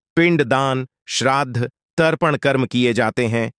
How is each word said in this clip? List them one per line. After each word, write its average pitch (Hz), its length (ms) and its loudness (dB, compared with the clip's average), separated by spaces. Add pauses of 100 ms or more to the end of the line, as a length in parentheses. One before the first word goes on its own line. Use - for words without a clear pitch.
(160)
पिंडदान, 135 720 0 (220)
श्राद्ध, 127 600 -2 (300)
तर्पण 160 380 2
कर्म 135 300 0
किए 120 260 2
जाते 117 340 -2
हैं। 113 340 -2